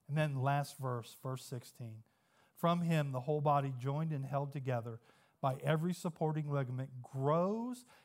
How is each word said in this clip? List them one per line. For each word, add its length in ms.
And 80
then 240
last 360
verse, 440
verse 220
sixteen. 600
From 240
him, 320
the 80
whole 220
body 360
joined 360
and 120
held 280
together 460
by 220
every 300
supporting 560
ligament 400
grows 840